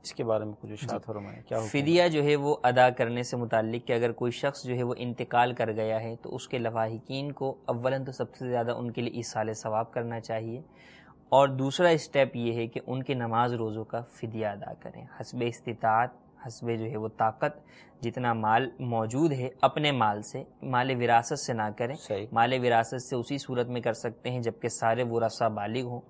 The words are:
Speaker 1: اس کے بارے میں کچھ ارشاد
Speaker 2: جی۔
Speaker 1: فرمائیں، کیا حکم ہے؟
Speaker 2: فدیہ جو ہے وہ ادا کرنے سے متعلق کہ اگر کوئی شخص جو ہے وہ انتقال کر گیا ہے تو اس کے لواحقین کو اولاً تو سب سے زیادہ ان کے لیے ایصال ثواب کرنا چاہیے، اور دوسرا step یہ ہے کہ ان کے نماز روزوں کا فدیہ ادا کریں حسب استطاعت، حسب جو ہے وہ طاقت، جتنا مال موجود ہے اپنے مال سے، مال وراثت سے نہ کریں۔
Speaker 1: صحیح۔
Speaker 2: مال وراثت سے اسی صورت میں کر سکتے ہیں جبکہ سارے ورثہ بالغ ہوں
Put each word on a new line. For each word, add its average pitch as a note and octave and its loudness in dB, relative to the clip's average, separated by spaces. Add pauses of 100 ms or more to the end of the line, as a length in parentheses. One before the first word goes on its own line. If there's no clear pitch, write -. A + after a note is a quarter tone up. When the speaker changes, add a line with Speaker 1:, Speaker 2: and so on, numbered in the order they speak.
Speaker 1:
اس - -12
کے C#3 -4
بارے A2 0
میں G#2+ -8
کچھ G#2+ -12
ارشاد G#2+ -10
Speaker 2:
جی۔ A2 -6
Speaker 1:
فرمائیں، G#2+ -10
کیا A2+ -4
حکم A2+ -2
ہے؟ C#3+ 2
Speaker 2:
فدیہ F3 6
جو D3+ 2
ہے D3 4
وہ C#3+ 2
ادا B2+ 8
کرنے A#2+ 0
سے B2 -4
متعلق A#2 0
کہ C3 0
اگر A#2 2
کوئی A#2+ -2
شخص C#3 -2
جو B2+ -4
ہے B2 -2
وہ B2 -2
انتقال B2 2
کر A2+ -2
گیا A2 0
ہے A#2 -8
تو - -10
اس - -10
کے C3 -4
لواحقین A2+ -4
کو C3+ -4 (100)
اولاً C3 -2
تو B2+ -8
سب B2+ -6
سے C3 -8
زیادہ A#2+ 0
ان A#2+ -4
کے A#2+ -6
لیے A#2 -4
ایصال A2+ -4
ثواب A2 -4
کرنا A#2 -4
چاہیے، A2+ -6 (680)
اور C3+ 8
دوسرا C3+ 4
step C#3+ 4
یہ A#2 0
ہے A#2 -2
کہ A#2 -6
ان B2+ -4
کے C3+ -2
نماز A#2+ 2
روزوں A2 -2
کا A2+ -6
فدیہ A2 -6
ادا G2+ -6
کریں - -14 (160)
حسب - -10
استطاعت، A#2 0 (360)
حسب A#2+ -10 (120)
جو A2 -4
ہے A2 -6
وہ A2 -4
طاقت، A2+ 0 (400)
جتنا A#2+ -2
مال A2+ 2
موجود A#2+ 0
ہے B2+ -4 (120)
اپنے D3 4
مال G#2+ 2
سے، - -10 (180)
مال B2+ 0
وراثت A#2+ 4
سے - -4
نہ A2+ 0 (140)
کریں۔ B2 -4
Speaker 1:
صحیح۔ G#2+ -6
Speaker 2:
مال A#2 4
وراثت B2 2
سے - -4
اسی B2 -4
صورت B2 -2
میں B2 -4
کر A#2 0
سکتے A2+ -6
ہیں B2+ -2
جبکہ A2+ -4
سارے A#2 2
ورثہ A#2 0
بالغ G#2+ -2
ہوں A#2+ -6